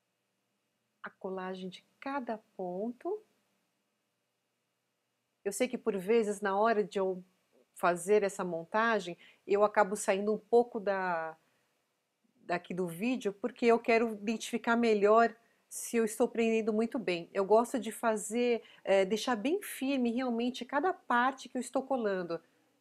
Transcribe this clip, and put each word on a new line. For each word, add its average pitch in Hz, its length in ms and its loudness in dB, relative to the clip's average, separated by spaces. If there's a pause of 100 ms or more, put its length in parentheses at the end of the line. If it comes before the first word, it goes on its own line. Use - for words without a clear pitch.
(1000)
a - 80 -14
colagem 185 580 -8
de - 160 -16 (160)
cada 247 380 -6 (180)
ponto. 233 680 -6 (2250)
Eu 196 80 -4
sei 254 160 -2
que 240 100 -6
por 202 200 -4
vezes, 202 420 0
na 196 180 -2
hora 214 260 2
de 196 160 -6
eu 190 240 -2 (500)
fazer 180 480 2
essa 196 220 -2
montagem, 180 760 -2 (300)
eu 202 160 4
acabo 208 320 2
saindo 208 360 0
um 214 60 0
pouco 240 420 2
da, 185 560 -2 (1080)
daqui 175 300 -4
do 180 140 -4
vídeo, 196 460 -2
porque 247 320 -4
eu 233 140 6
quero 226 340 2
identificar 220 640 -4
melhor 220 600 4 (380)
se - 240 -6
eu 226 80 4
estou 220 220 0
prendendo 226 440 0
muito 233 280 0
bem. 170 340 -4
Eu 196 100 0
gosto 220 360 4
de 214 120 -8
fazer, 226 720 -2 (200)
eh, 196 220 4
deixar 220 300 0
bem 269 280 0
firme 262 480 -2
realmente 240 520 -2
cada 294 300 0
parte 254 560 0
que - 80 -8
eu 247 40 -4
estou 262 200 -4
colando. 196 580 -2 (420)